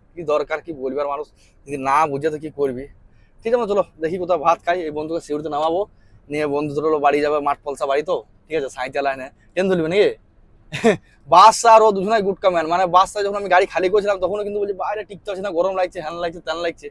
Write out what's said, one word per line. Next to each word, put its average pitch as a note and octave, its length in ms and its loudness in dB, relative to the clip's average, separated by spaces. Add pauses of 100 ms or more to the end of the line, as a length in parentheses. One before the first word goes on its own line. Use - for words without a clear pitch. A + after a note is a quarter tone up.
(160)
কি E3+ 80 -12
দরকার, D3+ 380 -2
কি E3 120 -12
বলবি? C3 260 -6
আর C#3+ 80 -2
মানুষ C#3+ 200 -8 (400)
যদি C#3+ 100 -8
না C#3 300 2
বুঝে C#3+ 220 -4
তো D3+ 100 -6
কি D3+ 100 -12
করবি? C#3 380 -4 (560)
ঠিক A3+ 100 -4
আছে A#3+ 140 0
চলো G3+ 160 0 (180)
দেখি D#3+ 160 -4
কোথাও F3 200 -2
ভাত E3 280 2
খাই, F3 160 -2
এই D#3 100 -6
বন্ধুকে D#3 300 -6
সিউড়িতে D3+ 280 -6
নামাবো, D#3+ 380 -2 (420)
নিয়ে D3+ 180 -2
বন্ধু C#3+ 280 -4
ধরো D3+ 240 0
বাড়ি C#3+ 220 2
যাবে, D3 180 0
মাঠ C#3+ 240 -2
পলসা C#3+ 220 -8
বাড়ি C#3 180 0
তো, D#3 200 -4 (240)
ঠিক D#3 100 -4
আছে? C3+ 120 -4
সাঁইতে C3+ 320 -8
লাইনে C3+ 280 -4 (240)
ট্রেন F#3+ 160 0
ধরবি E3+ 180 0
নাকি? F3+ 220 4 (600)
<laughs> G3+ 300 2 (260)
বাদশা G#3 440 8
আর A3 100 10
ও A3 100 6
দুজনাই G3+ 300 0
গুটকা F#3+ 280 0
ম্যান। E3 180 0
মানে F3+ 180 0
বাদশা F#3 380 2
যখন G3+ 120 -4
আমি G3+ 140 -6
গাড়ি F3+ 160 4
খালি F3+ 240 0
করেছিলাম G3+ 300 0
তখনও F#3+ 240 -4
কিন্তু G#3 160 -6
বলছি G3+ 140 -4
বাইরে G3 300 -8
টিকতে G3+ 280 -12
পারছি F#3 100 -8
না, G3+ 80 -6
গরম F#3 260 0
লাগছে, F#3 260 -4
হ্যান D#3 120 -8
লাগছে, E3+ 260 -8
ত্যান D#3+ 180 -6
লাগছে। E3 340 -8